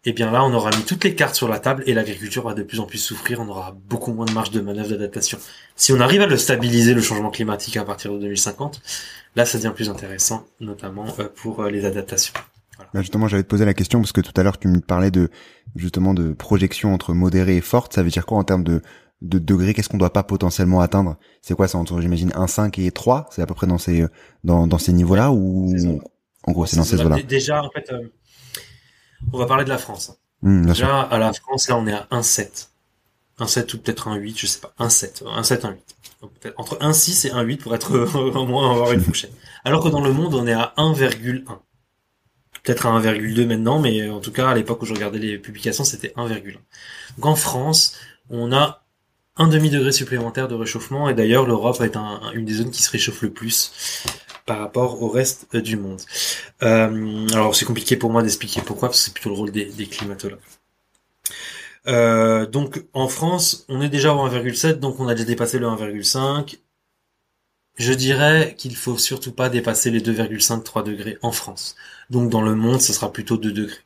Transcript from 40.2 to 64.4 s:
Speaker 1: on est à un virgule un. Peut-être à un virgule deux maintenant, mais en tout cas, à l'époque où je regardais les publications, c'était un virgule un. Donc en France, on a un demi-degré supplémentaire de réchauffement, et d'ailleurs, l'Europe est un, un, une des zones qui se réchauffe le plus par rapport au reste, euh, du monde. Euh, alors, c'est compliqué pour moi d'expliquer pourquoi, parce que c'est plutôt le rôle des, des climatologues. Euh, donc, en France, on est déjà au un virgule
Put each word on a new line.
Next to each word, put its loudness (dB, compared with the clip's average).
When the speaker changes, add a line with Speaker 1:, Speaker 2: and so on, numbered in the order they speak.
Speaker 1:
on 0
est 2
à -2
un 2
virgule -2
un. -16
Peut-être 0
à 4
un 4
virgule 0
deux 4
maintenant, 0
mais 0
en -8
tout -12
cas, 0
à 2
l'époque -2
où -8
je -6
regardais -6
les -6
publications, -6
c'était -4
un -6
virgule -8
un. -20
Donc -2
en 6
France, 0
on -2
a 2
un 6
demi-degré 4
supplémentaire -2
de -6
réchauffement, -4
et 0
d'ailleurs, 6
l'Europe 2
est -2
un, -8
un, -12
une -6
des -4
zones -4
qui -2
se 0
réchauffe -4
le -4
plus -4
par -6
rapport -2
au -2
reste, -2
euh, 2
du -4
monde. -8
Euh, 2
alors, 2
c'est 2
compliqué 0
pour 0
moi 4
d'expliquer -4
pourquoi, -4
parce 2
que 2
c'est -8
plutôt -8
le -4
rôle -4
des, -4
des -10
climatologues. -10
Euh, 4
donc, -4
en 0
France, -2
on -4
est 0
déjà 4
au 2
un 0
virgule -2